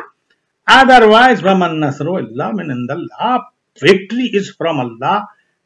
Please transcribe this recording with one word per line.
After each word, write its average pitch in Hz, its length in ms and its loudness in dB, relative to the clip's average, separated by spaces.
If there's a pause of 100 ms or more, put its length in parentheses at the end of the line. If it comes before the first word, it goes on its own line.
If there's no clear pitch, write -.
(680)
Otherwise, 240 760 4
وَمَا 185 300 2
النَّصْرُ 151 360 -4
إِلَّا 156 460 -8
مِنْ 170 180 -8
عِنْدِ 123 180 -8
اللَّهِ. 185 540 -6 (360)
Victory 202 540 0
is 196 180 -2
from 160 280 -4
Allah. 131 480 -4 (380)